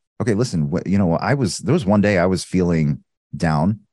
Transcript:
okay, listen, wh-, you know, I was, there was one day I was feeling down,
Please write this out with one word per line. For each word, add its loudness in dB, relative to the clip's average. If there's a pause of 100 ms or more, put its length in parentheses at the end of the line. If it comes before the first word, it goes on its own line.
(220)
okay, -2
listen, -2
wh-, -4
you 0
know, 2
I 0
was, -2
there -2
was 0
one 4
day 2
I 2
was 0
feeling 0 (360)
down, 0 (140)